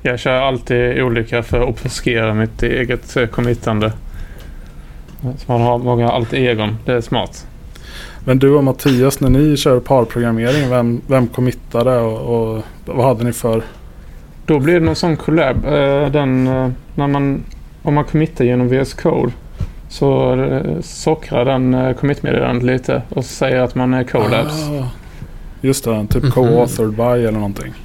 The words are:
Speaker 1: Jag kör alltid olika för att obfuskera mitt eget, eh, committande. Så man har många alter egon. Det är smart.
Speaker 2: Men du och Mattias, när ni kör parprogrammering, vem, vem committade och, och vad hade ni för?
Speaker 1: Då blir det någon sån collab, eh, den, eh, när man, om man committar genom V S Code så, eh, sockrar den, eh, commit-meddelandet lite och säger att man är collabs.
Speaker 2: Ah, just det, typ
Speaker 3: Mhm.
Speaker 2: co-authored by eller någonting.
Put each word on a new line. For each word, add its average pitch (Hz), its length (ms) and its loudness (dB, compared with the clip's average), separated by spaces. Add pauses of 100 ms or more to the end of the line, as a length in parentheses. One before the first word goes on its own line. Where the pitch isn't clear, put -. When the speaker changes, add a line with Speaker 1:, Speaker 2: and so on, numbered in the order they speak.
Speaker 1:
Jag 123 180 -2
kör 127 220 2
alltid 127 640 0
olika 120 400 0
för 120 180 0
att 123 80 2
obfuskera 113 640 0
mitt 110 300 0
eget, 123 540 -2
eh, 127 100 4
committande. 113 640 0 (1300)
Så 127 300 -6
man 120 100 4
har 120 160 4
många 120 320 2
alter 123 280 0
egon. 110 480 0
Det 131 80 0
är 120 80 2
smart. 117 440 -4 (800)
Speaker 2:
Men 131 140 4
du 139 100 6
och 143 140 6
Mattias, 131 560 2
när 135 100 2
ni 147 280 6
kör 135 220 4
parprogrammering, 120 920 2
vem, 120 380 2
vem 131 200 4
committade 123 720 0
och, 113 580 -2
och 107 80 -6 (220)
vad 123 220 0
hade 117 160 2
ni 120 100 0
för? 113 280 0 (840)
Speaker 1:
Då 156 140 4
blir 151 140 2
det 175 120 4
någon 160 100 2
sån 165 220 0
collab, 147 480 0
eh, 139 460 2
den, 131 360 2
eh, 131 220 0 (260)
när 143 120 0
man, 139 360 0 (400)
om 151 100 0
man 147 100 2
committar 156 420 0
genom 123 240 2
V 127 80 2
S 135 160 -2
Code 127 380 0 (580)
så, 131 540 2
eh, 139 380 -2
sockrar - 640 -2
den, 127 280 2
eh, 127 220 2
commit-meddelandet 127 680 0
lite 127 460 0
och 131 160 -4
säger 135 340 0
att 123 160 0
man 127 180 2
är 127 100 0
collabs. 123 680 0
Speaker 2:
Ah, 139 180 -4 (720)
just 131 220 0
det, 107 260 -2
typ 131 140 2
Speaker 3:
Mhm. 135 80 2
Speaker 2:
co-authored 120 640 2
by 120 280 2
eller 110 80 2
någonting. 104 420 -4 (120)